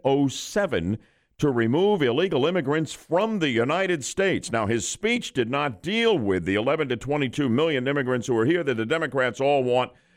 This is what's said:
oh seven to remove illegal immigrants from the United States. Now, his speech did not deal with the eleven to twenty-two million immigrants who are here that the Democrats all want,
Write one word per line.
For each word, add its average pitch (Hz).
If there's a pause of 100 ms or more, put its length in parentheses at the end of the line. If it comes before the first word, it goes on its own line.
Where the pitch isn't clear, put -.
oh 139
seven 110 (400)
to 147
remove 147
illegal 143
immigrants 156
from 208
the 156
United 147
States. -
Now, 110
his 113
speech -
did 117
not 139
deal 220
with 98
the 95
eleven 135
to 123
twenty-two 135
million 135
immigrants 127
who 123
are 113
here 170
that 135
the 110
Democrats 135
all 139
want, 123 (240)